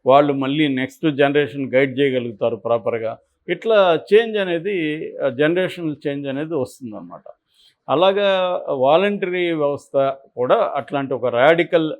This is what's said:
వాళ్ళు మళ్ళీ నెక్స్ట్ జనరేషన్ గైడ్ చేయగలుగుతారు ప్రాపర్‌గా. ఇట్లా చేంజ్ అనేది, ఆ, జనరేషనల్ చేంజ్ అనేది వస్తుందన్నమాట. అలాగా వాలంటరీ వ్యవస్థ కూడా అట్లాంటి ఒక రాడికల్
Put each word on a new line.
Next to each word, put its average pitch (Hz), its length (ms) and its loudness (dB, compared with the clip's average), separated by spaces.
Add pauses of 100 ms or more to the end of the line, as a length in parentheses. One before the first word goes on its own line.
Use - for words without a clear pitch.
వాళ్ళు 143 260 6
మళ్ళీ 139 360 0
నెక్స్ట్ 135 480 -4
జనరేషన్ 139 580 0
గైడ్ 131 260 2
చేయగలుగుతారు 120 560 -2
ప్రాపర్‌గా. 113 600 -4 (300)
ఇట్లా 180 520 2 (140)
చేంజ్ 220 240 4
అనేది, 170 680 -4 (100)
ఆ, 143 100 0
జనరేషనల్ 156 680 -2 (100)
చేంజ్ 143 220 -6
అనేది 151 260 -6
వస్తుందన్నమాట. 104 680 -8 (680)
అలాగా 185 800 2
వాలంటరీ 175 840 0
వ్యవస్థ 143 440 -4 (400)
కూడా 156 380 0
అట్లాంటి 139 400 -6
ఒక 120 120 -4
రాడికల్ 156 720 2